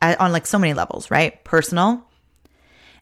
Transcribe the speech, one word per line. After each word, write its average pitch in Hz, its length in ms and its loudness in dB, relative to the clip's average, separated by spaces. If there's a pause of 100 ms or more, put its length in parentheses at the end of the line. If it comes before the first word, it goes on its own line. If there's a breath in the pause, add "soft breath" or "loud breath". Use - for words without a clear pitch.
uh, 165 160 2
on, 180 140 2
like, 165 140 -2
so 208 120 0
many 160 160 2
levels, - 360 -6
right? 156 340 -2
Personal. 180 580 0 (1000 soft breath)